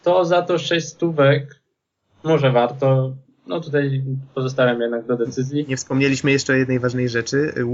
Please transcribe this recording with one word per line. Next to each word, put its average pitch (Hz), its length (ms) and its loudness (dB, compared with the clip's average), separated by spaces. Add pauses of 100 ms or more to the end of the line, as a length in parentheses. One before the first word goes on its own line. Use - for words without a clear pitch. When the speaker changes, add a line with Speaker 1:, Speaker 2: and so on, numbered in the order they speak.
Speaker 1:
to 180 220 2
za 175 160 2
to 175 160 0
sześć 165 300 -2
stówek 143 720 0 (640)
może 147 280 4
warto. 131 640 2 (320)
No 135 120 -6
tutaj 143 440 -2 (320)
pozostawiam 127 460 0
jednak 117 240 -4
do 123 120 -2
decyzji. 131 500 -4
Speaker 2:
Nie 131 100 -4
wspomnieliśmy 135 540 0
jeszcze 139 220 0
o - 20 2
jednej 131 240 0
ważnej 123 300 -2
rzeczy. 135 440 -2 (200)